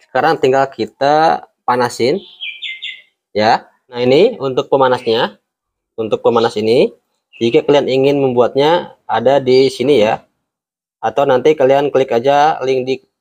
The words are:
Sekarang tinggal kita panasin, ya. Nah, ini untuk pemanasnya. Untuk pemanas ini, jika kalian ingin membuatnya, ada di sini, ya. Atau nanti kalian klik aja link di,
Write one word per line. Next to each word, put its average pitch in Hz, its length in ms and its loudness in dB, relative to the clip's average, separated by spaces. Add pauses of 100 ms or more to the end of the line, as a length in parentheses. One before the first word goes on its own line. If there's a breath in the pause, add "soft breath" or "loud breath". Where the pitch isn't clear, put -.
Sekarang 139 400 -2
tinggal 135 240 2
kita 143 800 -2 (160)
panasin, 123 560 -2 (1200 loud breath)
ya. 113 320 0 (160)
Nah, 123 160 -10
ini 151 400 4
untuk 131 240 -4
pemanasnya. 127 720 0 (560)
Untuk 113 320 -4
pemanas 117 320 0
ini, 120 320 2 (480)
jika 156 320 0
kalian 143 160 2
ingin 135 320 0
membuatnya, 135 880 0
ada 120 320 0
di 131 320 2
sini, 127 320 0
ya. 107 240 -2 (720)
Atau 143 320 -2
nanti 131 240 2
kalian 139 400 0
klik 131 160 0
aja 143 560 0
link 127 240 -2
di, 131 80 -4 (240)